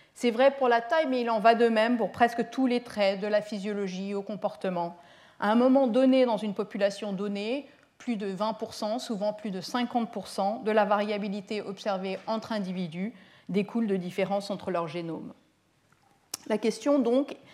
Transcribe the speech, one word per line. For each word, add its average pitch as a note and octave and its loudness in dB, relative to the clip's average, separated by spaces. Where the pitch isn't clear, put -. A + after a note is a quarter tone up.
C'est A#3+ 2
vrai C4 6
pour C4+ 0
la A#3 4
taille, D#4+ 2
mais B3+ 0
il A#3 0
en A3+ 2
va A3+ 8
de A#3 4
même A3+ 4
pour G#3 -2
presque A#3 2
tous C4 0
les A#3+ 0
traits, G3+ 0
de G#3 -4
la G#3 2
physiologie G3+ -6
au G3+ -4
comportement. F#3+ -6
À G3+ 2
un A3 4
moment C4 6
donné, B3+ 6
dans A3+ 2
une G#3 -4
population G3+ -4
donnée, G#3 -4
plus A#3+ -6
de G3+ -6
vingt G3+ -2
pour A3 -10
cent, A3 -4
souvent G#3 -4
plus G#3+ -8
de F#3 -6
cinquante A#3+ -2
pour F#3+ -10
cent, G#3 -2
de G#3+ 0
la G#3+ 6
variabilité G#3 -2
observée F#3+ -6
entre A3 -4
individus F#3 -6
découle G#3 0
de G3 0
différences F#3+ -2
entre F#3+ -6
leurs E3+ -2
génomes. E3 -8
La G#3+ 0
question C#4 0
donc B3 2